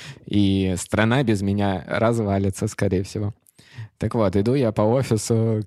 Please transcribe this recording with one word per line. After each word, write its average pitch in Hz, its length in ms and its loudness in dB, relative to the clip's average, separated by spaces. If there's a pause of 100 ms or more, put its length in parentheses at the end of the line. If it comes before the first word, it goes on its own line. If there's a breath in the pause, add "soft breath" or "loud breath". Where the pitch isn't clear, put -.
(280 loud breath)
и 98 500 2
страна 113 460 0
без 107 180 0
меня 98 460 0
развалится, 104 800 0
скорее 95 360 0
всего. 104 300 -6 (640 loud breath)
Так 110 180 -4
вот, 101 200 2
иду 107 200 2
я 123 160 2
по 104 100 0
офису 113 840 0